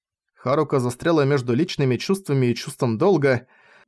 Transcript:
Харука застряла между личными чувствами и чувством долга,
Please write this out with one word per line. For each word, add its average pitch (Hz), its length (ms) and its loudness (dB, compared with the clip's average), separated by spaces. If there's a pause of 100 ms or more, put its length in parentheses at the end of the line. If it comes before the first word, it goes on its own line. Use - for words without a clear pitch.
(340)
Харука 143 460 -2
застряла 147 460 0
между 127 280 0
личными 131 440 0
чувствами 147 500 0
и 117 80 0
чувством 120 420 -4
долга, 143 480 2 (420)